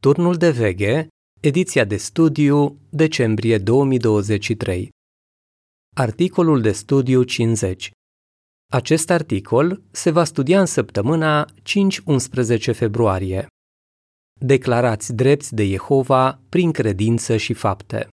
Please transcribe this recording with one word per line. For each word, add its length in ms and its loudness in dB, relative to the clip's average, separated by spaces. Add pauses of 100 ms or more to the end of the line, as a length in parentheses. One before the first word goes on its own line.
Turnul 360 2
de 140 4
veghe, 560 0 (340)
ediția 440 0
de 120 -4
studiu, 800 0 (120)
decembrie 680 0
două 260 2
mii 140 0
douăzeci 460 0
și 100 -2
trei. 360 -6 (1040)
Articolul 640 0
de 120 0
studiu 500 0
cincizeci. 680 -2 (800)
Acest 380 0
articol 800 0
se 200 -2
va 140 2
studia 360 0
în 60 2
săptămâna 880 -2 (100)
cinci 360 0
unsprezece 760 -2
februarie. 760 -2 (920)
Declarați 760 0
drepți 400 0
de 120 0
Jehova 840 0
prin 240 2
credință 640 0
și 160 -4
fapte. 560 -6 (120)